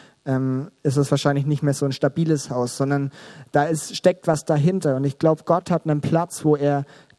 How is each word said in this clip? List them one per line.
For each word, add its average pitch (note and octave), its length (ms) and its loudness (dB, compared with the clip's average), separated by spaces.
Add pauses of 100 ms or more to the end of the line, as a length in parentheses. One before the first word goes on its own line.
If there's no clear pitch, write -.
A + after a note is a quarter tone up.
(260)
ähm, C3 440 -2 (120)
ist C3+ 140 0
es C#3+ 140 0
wahrscheinlich C#3+ 360 0
nicht D3 160 -2
mehr C#3+ 120 2
so C#3+ 120 -2
ein C3+ 60 -2
stabiles D3+ 580 -2
Haus, B2 260 -4
sondern C#3 340 -2 (420)
da D3 120 2
ist, E3 320 -4
steckt - 300 0
was D#3 180 0
dahinter. D#3 520 2
Und C3+ 80 -2
ich C#3 140 -4
glaub, D#3 280 2
Gott F3 240 0
hat E3+ 140 -2
einen D3+ 160 0
Platz, E3 440 -2
wo D3+ 120 4
er C#3+ 280 0 (340)